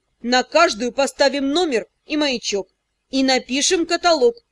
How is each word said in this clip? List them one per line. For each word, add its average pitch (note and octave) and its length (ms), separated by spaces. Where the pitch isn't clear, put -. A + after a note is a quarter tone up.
на B3 220
каждую B3 480
поставим C#4 580
номер C#4+ 380
и D4 120
маячок. B3 520
И C4+ 120
напишем C4 640
каталог, E4 500